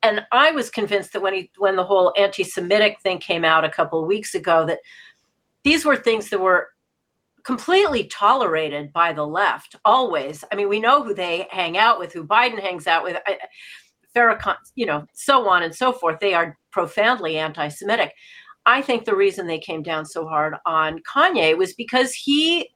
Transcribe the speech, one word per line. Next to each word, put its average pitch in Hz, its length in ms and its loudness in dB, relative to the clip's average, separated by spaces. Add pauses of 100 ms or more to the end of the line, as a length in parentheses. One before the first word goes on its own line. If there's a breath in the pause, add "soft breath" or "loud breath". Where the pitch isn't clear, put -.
And 214 280 0
I 277 200 4
was 269 180 -4
convinced 202 440 -4
that 180 80 -6
when 196 120 -2
he, 185 240 -8
when 190 180 2
the 185 80 0
whole 185 340 4
anti-Semitic 196 840 0
thing 180 180 -2
came 170 240 -4
out 160 220 4
a 151 40 0
couple 160 320 -2
of 160 60 -6
weeks 208 280 -4
ago, 165 300 2
that 165 140 -4 (840 loud breath)
these 302 220 2
were 285 120 4
things 220 320 -2
that 202 100 -2
were 185 300 2 (760)
completely 294 600 0
tolerated 160 880 -2
by 170 180 2
the 151 140 -4
left, 156 580 -2
always. 180 680 2
I 208 40 -4
mean, 202 140 -2
we 208 100 0
know 254 240 4
who 220 100 -6
they 180 380 -4
hang 175 260 -4
out 220 220 4
with, 170 140 -10
who 170 120 -10
Biden 220 340 2
hangs 180 280 -6
out 165 160 2
with, 175 140 -6 (100)
I, 202 120 -2 (760 loud breath)
Farrakhan, 226 400 2 (200)
you 240 100 -2
know, 151 280 -4
so 254 360 2
on 175 140 4
and 165 120 -6
so 254 160 0
forth. 165 280 -2
They 202 140 0
are 170 240 0 (140)
profoundly 185 680 0
anti-Semitic. 156 760 -4 (520 loud breath)
I 254 160 4
think 240 220 -2
the 208 120 -2
reason 190 320 0
they 160 120 -4
came 160 240 -8
down 156 220 -6
so 160 220 -8
hard 156 280 -2 (100)
on 160 340 0
Kanye 254 580 2
was 185 160 -2
because 254 400 -2
he 320 640 0